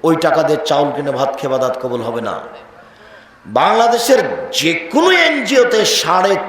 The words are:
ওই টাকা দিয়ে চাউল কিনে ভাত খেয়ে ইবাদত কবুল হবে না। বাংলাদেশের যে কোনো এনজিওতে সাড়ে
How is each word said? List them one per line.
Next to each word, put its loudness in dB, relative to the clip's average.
ওই 4
টাকা 2
দিয়ে 2
চাউল 2
কিনে -4
ভাত 0
খেয়ে -4
ইবাদত -2
কবুল -4
হবে -6
না। -6
বাংলাদেশের 4
যে 0
কোনো 4
এনজিওতে 2
সাড়ে 0